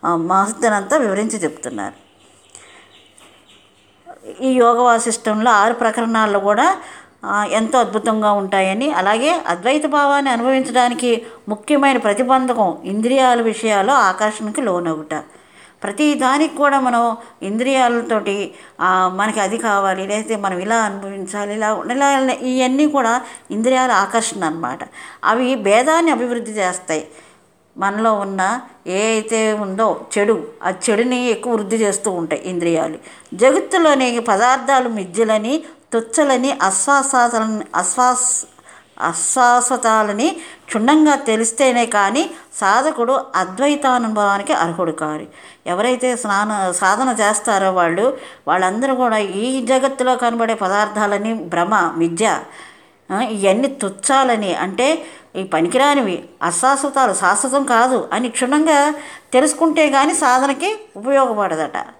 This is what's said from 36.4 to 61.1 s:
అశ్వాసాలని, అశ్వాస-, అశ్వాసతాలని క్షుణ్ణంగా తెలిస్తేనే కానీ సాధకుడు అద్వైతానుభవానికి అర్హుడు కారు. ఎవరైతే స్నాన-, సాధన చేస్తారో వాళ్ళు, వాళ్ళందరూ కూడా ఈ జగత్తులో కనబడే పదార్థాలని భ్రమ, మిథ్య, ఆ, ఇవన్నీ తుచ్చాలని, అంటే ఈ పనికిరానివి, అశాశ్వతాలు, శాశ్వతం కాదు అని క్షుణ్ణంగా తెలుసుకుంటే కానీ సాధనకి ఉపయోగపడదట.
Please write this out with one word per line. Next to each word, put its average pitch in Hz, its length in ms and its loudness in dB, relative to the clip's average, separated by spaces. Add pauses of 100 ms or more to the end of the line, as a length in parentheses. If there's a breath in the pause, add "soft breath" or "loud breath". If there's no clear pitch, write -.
అశ్వాసాలని, 233 1040 2 (100)
అశ్వాస-, 247 680 0 (560 loud breath)
అశ్వాసతాలని 240 1400 2 (280 loud breath)
క్షుణ్ణంగా 294 500 4
తెలిస్తేనే 240 680 0
కానీ 220 440 0 (260 loud breath)
సాధకుడు 247 640 0 (160)
అద్వైతానుభవానికి 214 1160 0
అర్హుడు 170 380 -2
కారు. 151 340 -6 (420 loud breath)
ఎవరైతే 247 480 -2
స్నాన-, 208 560 -2
సాధన 208 500 2
చేస్తారో 202 500 2
వాళ్ళు, 185 460 0 (300 loud breath)
వాళ్ళందరూ 196 480 0
కూడా 240 220 0
ఈ 214 480 -4
జగత్తులో 262 500 0
కనబడే 233 380 -2
పదార్థాలని 208 800 -2
భ్రమ, 175 640 0
మిథ్య, 170 420 0 (720 loud breath)
ఆ, 196 100 -2
ఇవన్నీ 214 460 0
తుచ్చాలని, 226 880 0
అంటే 247 500 -2 (300 loud breath)
ఈ 190 80 -6
పనికిరానివి, 190 840 0 (180)
అశాశ్వతాలు, 269 680 0
శాశ్వతం 247 500 0
కాదు 247 500 2
అని 233 160 -2
క్షుణ్ణంగా 294 640 2 (400 loud breath)
తెలుసుకుంటే 302 560 2
కానీ 277 240 2
సాధనకి 277 680 0 (180)
ఉపయోగపడదట. 208 880 0 (140)